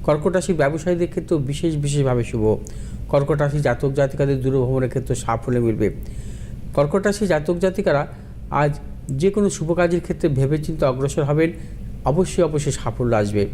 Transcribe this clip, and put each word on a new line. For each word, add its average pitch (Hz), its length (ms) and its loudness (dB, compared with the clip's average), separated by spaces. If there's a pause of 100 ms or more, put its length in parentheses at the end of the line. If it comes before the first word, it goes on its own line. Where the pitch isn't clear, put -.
কর্কট 151 320 2
রাশি 185 180 0
ব্যবসায়ীদের 165 540 0
ক্ষেত্রেও 170 320 -2
বিশেষ 143 360 -2
বিশেষভাবে 139 480 2
শুভ। 113 200 -2 (680)
কর্কট 147 320 2
রাশি 143 180 2
জাতক 135 340 2
জাতিকাদের 139 480 2
দূরভ্রমণের 131 480 2
ক্ষেত্রে 123 260 -2
সাফল্য 117 440 0
মিলবে। 107 280 2 (880)
কর্কট 151 320 2
রাশি 202 220 0
জাতক 175 300 2
জাতিকারা 185 500 2 (420)
আজ 147 300 2 (300)
যে 135 220 2
কোনো 202 180 2
শুভ 165 240 -2
কাজের 175 280 2
ক্ষেত্রে - 280 -2
ভেবেচিন্তে 147 560 0
অগ্রসর 135 380 0
হবেন, 156 280 2 (540)
অবশ্যই 180 380 2
অবশ্যই 147 280 0
সাফল্য 120 440 0
আসবে। 104 380 2